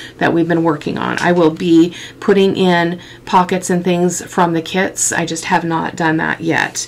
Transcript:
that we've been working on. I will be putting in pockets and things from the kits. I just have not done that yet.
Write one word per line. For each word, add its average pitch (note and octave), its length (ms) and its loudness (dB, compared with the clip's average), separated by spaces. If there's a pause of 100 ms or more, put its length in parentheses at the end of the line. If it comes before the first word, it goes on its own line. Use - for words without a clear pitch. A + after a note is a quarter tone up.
(200)
that C3+ 140 0
we've E3 140 2
been E3+ 160 0
working D#3 340 -2
on. - 220 -4
I E3+ 120 0
will F3 200 4
be E3+ 420 4 (260)
putting G3 360 2
in F3 440 2 (260)
pockets F#3 440 0
and F3 140 0
things F3 400 0
from E3+ 300 0
the E3 80 0
kits. - 500 -4
I - 140 -2
just D#3+ 200 -8
have E3+ 180 0
not E3 320 -4
done D#3+ 220 0
that D#3+ 240 -4
yet. D3+ 460 -2